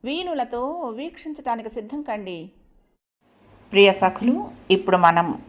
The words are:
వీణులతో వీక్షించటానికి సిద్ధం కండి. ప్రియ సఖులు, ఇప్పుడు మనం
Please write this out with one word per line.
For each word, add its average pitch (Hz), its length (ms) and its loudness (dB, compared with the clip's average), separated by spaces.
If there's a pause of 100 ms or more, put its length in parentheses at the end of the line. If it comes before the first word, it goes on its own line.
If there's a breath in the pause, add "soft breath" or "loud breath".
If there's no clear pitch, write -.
వీణులతో 277 560 -4 (360)
వీక్షించటానికి 262 720 -8
సిద్ధం 233 340 -10
కండి. 190 480 -8 (1200)
ప్రియ 196 200 8
సఖులు, 196 560 0 (220)
ఇప్పుడు 185 260 4
మనం 170 420 4 (100)